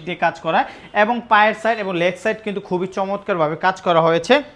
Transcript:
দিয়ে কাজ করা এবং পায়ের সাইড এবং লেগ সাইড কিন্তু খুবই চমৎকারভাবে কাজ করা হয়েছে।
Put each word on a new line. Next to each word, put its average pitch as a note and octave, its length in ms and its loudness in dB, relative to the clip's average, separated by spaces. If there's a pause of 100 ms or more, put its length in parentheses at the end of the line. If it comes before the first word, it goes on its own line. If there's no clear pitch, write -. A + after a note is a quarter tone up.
দিয়ে E3+ 120 -8
কাজ E3 240 -2
করা F3 240 0 (280)
এবং G#3+ 360 0
পায়ের G#3+ 340 4
সাইড A3+ 160 0
এবং F#3+ 180 -4
লেগ F3 260 0
সাইড A3 220 -2
কিন্তু G3+ 160 -6
খুবই F#3 260 -4
চমৎকারভাবে F#3+ 680 -2
কাজ - 240 0
করা E3+ 200 2
হয়েছে। E3 420 2 (140)